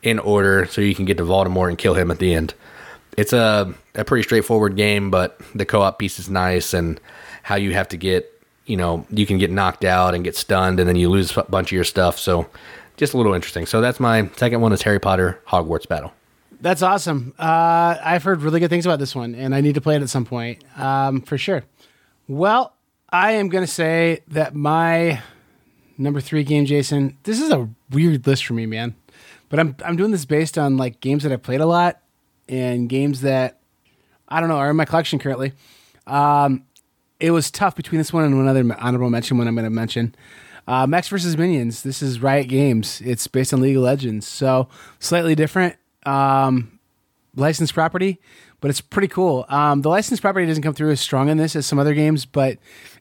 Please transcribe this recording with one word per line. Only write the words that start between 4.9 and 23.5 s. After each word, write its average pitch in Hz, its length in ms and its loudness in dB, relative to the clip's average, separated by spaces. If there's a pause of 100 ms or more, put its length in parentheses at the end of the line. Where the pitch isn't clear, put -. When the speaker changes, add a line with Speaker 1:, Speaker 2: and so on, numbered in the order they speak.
Speaker 1:
but 92 300 0 (140)
the 101 100 -4
co-op 98 340 2
piece 98 200 -6
is 92 120 -12
nice, 90 440 0
and 85 260 -2 (420)
how 104 140 -4
you 101 160 -2
have 98 160 -2
to 92 80 -10
get, 90 340 -2 (360)
you 110 100 -4
know, 85 340 -2
you 101 160 0
can 98 120 2
get 92 120 2
knocked 95 340 -2
out 92 300 2
and 87 80 -4
get 87 140 -6
stunned, 92 440 0
and 90 80 4
then 90 80 4
you 90 120 4
lose 92 280 2
a 101 80 0
bunch 92 240 -2
of - 40 -4
your 90 120 0
stuff. 90 340 0
So 85 280 -2 (500)
just - 180 -2
a - 20 0
little 110 180 2
interesting. 85 320 -6
So 113 140 0
that's 123 200 0
my 113 360 2
second 117 240 0
one 113 120 4
is 95 100 0
Harry 101 180 2
Potter 92 480 0
Hogwarts 82 400 -2
Battle. 76 240 -6 (480)
Speaker 2:
That's 175 220 0
awesome. 165 560 -2
Uh, 165 640 2
I've 165 200 0
heard 175 200 0
really 156 180 2
good 170 100 2
things 170 160 0
about 165 120 2
this 139 160 -6
one, 120 200 -8
and 131 200 -4
I 139 60 2
need 143 140 4
to 147 60 0
play 151 160 2
it 143 60 0
at 131 60 -4
some 127 160 -2
point, 117 380 -8 (160)
um, 135 440 -2
for - 140 -6
sure. 156 280 -4 (640)
Well, 208 460 0 (360)
I 196 220 2
am 202 160 0
gonna 185 180 0